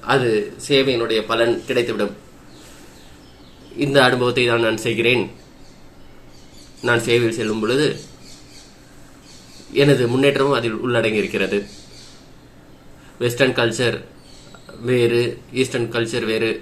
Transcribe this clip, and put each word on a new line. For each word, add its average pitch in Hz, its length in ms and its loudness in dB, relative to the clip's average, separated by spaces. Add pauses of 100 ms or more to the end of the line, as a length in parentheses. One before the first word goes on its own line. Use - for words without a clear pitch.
(120)
அது 127 180 2 (360)
சேவையினுடைய 123 600 2
பலன் 117 260 2 (140)
கிடைத்துவிடும். 117 460 -2 (1700)
இந்த 139 220 2
அனுபவத்தை 123 400 2
தான் 117 200 2
நான் 110 200 -2
செய்கிறேன். 117 380 0 (1600)
நான் 120 180 0
சேவையில் 117 320 2
செல்லும் 110 240 -2
பொழுது 131 240 0 (2000)
எனது 135 200 4 (100)
முன்னேற்றமும் 135 460 2
அதில் 110 260 -4
உள்ளடங்கி 110 380 0
இருக்கிறது. 98 360 -2 (1600)
வெஸ்டர்ன் 123 360 0
கல்ச்சர் 117 400 0 (880)
வேறு, 120 340 2 (380)
ஈஸ்டர்ன் 123 340 -2
கல்ச்சர் 117 380 -2
வேறு. 110 180 0 (120)